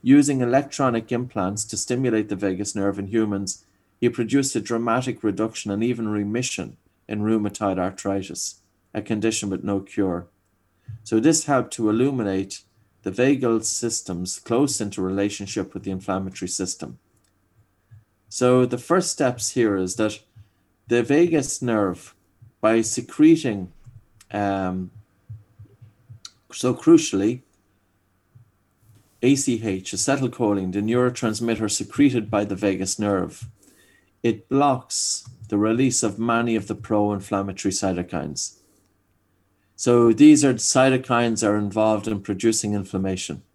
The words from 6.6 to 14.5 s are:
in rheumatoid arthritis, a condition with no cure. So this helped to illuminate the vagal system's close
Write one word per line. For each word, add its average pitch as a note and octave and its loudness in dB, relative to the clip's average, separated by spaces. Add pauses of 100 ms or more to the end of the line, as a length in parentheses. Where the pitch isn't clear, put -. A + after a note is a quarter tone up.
in G#2 -6
rheumatoid G#2 0
arthritis, F#2+ -6 (340)
a G#2 -6
condition G#2+ -4
with F#2 -6
no G2 -2
cure. F#2 -4 (760)
So A2 0
this D#3 2
helped C3 0
to A2 -2
illuminate G#2+ -2 (400)
the G2 -6
vagal B2 2
system's F#2 -6
close C3+ 0